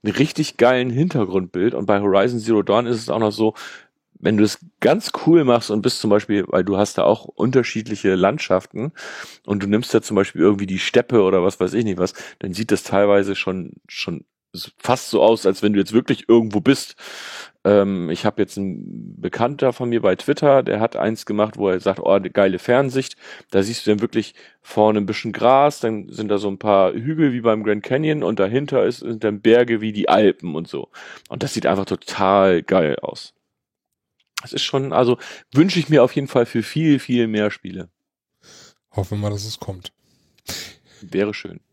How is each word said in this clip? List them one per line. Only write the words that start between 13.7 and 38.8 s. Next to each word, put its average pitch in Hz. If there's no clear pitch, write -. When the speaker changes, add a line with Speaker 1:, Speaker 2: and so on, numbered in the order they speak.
Speaker 1:
schon -
s-, -
fast -
so 110
aus, 110
als 95
wenn 104
du 104
jetzt 98
wirklich -
irgendwo 113
bist. -
Ähm, 98
ich -
hab 214
jetzt -
einen 90
Bekannter 127
von 123
mir 117
bei 92
Twitter, 143
der 104
hat 113
eins 110
gemacht, 104
wo 101
er 90
sagt, 95
„Oh, -
eine 95
geile 95
Fernsicht.“ 131
Da 98
siehst 113
du 107
dann 104
wirklich 113
vorne 107
ein 104
bisschen 107
Gras, 135
dann 110
sind 107
da 101
so 104
ein 98
paar 98
Hügel 143
wie 120
beim 110
Grand 104
Canyon 151
und 98
dahinter 123
ist, 117
sind 110
dann 104
Berge 117
wie 110
die 104
Alpen 92
und 85
so. -
Und -
das -
sieht -
einfach 95
total 95
geil 80
aus. -
Das -
ist -
schon, 135
also 120
wünsche 170
ich 147
mir 147
auf -
jeden 139
Fall 120
für 117
viel, 151
viel 120
mehr 107
Spiele. 92